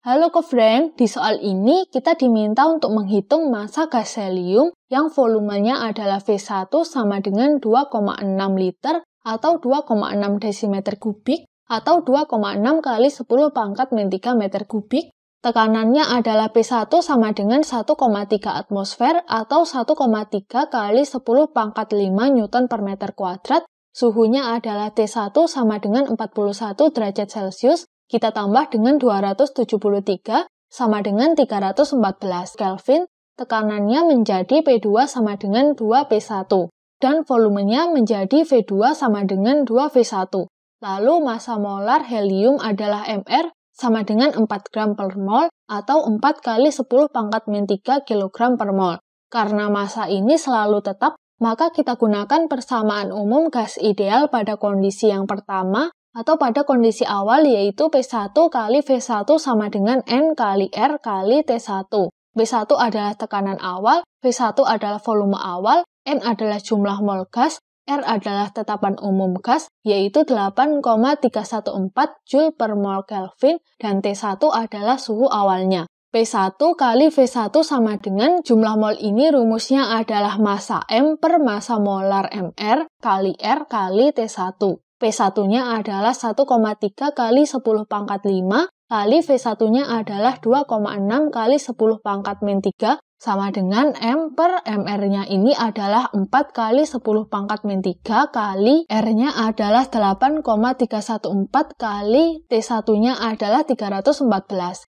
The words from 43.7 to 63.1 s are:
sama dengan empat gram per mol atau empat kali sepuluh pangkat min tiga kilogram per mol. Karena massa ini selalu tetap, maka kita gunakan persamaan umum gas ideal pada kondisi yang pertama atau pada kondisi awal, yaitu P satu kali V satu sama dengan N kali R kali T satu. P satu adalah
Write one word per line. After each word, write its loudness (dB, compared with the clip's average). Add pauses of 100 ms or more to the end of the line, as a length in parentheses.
sama -2
dengan 2
empat -2
gram -4
per -6
mol 0 (160)
atau 0
empat 0
kali 2
sepuluh 2
pangkat -4
min -2
tiga -2
kilogram 0
per -2
mol. 0 (300)
Karena -2
massa -4
ini 2
selalu 0
tetap, -2 (240)
maka 0
kita -2
gunakan 0
persamaan -4
umum 0
gas -6
ideal 2
pada -4
kondisi 0
yang -2
pertama -4 (240)
atau 0
pada 0
kondisi 2
awal, 2
yaitu 2
P 2
satu 0
kali 0
V 0
satu 0
sama -2
dengan 0
N 0
kali 0
R -2
kali 0
T -2
satu. -4 (240)
P -2
satu 0
adalah -2